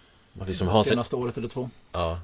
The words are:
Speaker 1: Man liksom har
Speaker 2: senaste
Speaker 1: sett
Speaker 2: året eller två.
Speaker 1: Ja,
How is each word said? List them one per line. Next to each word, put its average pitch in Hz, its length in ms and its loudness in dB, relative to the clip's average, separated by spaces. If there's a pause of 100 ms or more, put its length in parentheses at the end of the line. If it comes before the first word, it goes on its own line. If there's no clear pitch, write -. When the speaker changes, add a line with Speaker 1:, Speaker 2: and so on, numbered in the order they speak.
(340)
Speaker 1:
Man 92 140 -10
liksom 92 200 0
har 104 160 6
Speaker 2:
senaste 120 260 2
Speaker 1:
sett 131 100 -2
Speaker 2:
året 120 180 -2
eller 113 100 -4
två. 127 220 -6 (220)
Speaker 1:
Ja, 87 320 -2